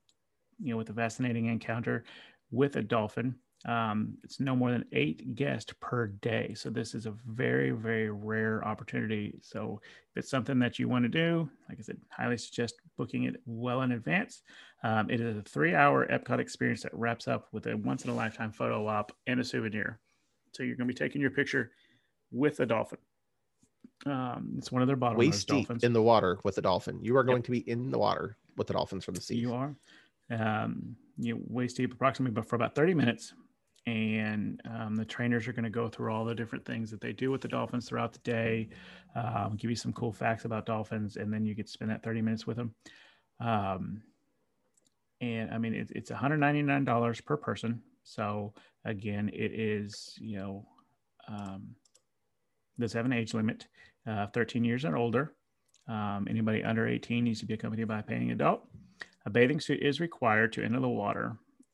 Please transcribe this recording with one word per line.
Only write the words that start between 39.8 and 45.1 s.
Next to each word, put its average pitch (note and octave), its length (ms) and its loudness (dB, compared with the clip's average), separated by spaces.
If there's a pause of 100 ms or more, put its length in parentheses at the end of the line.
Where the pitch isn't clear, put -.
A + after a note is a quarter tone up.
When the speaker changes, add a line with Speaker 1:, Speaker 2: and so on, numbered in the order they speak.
Speaker 1:
cool A#2 200 -4
facts A2+ 320 -2
about A2 220 -2
dolphins, G#2+ 500 -2
and G#2 160 -4
then G#2+ 120 0
you G#2+ 100 0
get G#2 120 -6
to - 60 -16
spend A2 180 -4
that A2 120 -4
thirty A2+ 200 -2
minutes A2 240 0
with A#2+ 100 -2
them. A#2 180 -4 (640)
Um, G2+ 640 0 (1160)